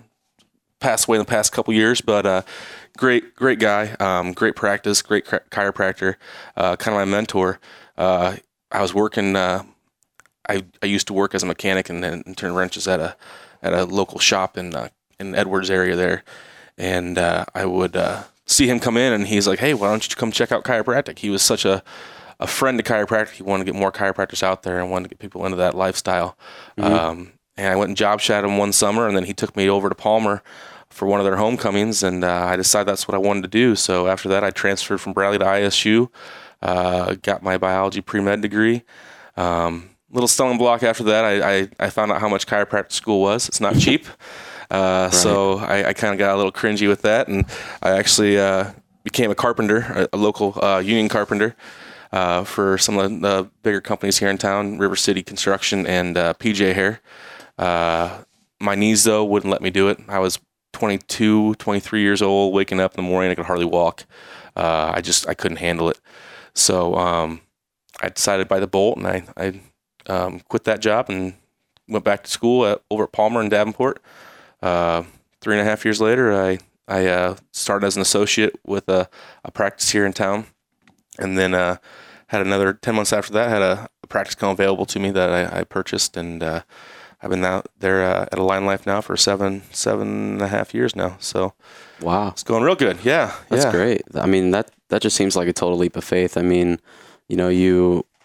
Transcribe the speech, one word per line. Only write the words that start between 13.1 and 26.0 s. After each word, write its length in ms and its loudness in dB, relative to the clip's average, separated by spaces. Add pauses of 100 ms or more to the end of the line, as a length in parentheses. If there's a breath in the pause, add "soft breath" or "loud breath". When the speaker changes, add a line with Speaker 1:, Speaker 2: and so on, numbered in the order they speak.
Speaker 1:
at 100 -2
a 120 0
local 360 -4
shop 360 0
in, 200 -8
uh, 140 -8 (280)
in 160 -10
Edwards 360 0
area 260 2
there. 260 0 (560 loud breath)
And, 400 -4
uh, 340 0
I 120 -4
would, 320 -2
uh, 260 -2 (220)
see 240 4
him 100 2
come 180 0
in 160 4
and 140 0
he's 220 2
like, 100 2
"Hey, 160 2
why 160 0
don't 180 -2
you 60 -8
come 160 -4
check 220 0
out 100 0
chiropractic?" 560 -2
He 120 -4
was 120 0
such 220 0
a, 180 2 (560 loud breath)
a 80 -4
friend 320 0
to 60 -6
chiropractic. 460 0
He 120 -20
wanted 220 -2
to 80 -4
get 60 -6
more 120 0
chiropractors 520 -2
out 200 0
there 160 -4
and 100 -4
wanted 200 -4
to 0 -
get 100 -18
people 280 -12
into 100 -4
that 180 0
lifestyle. 640 -2 (400 loud breath)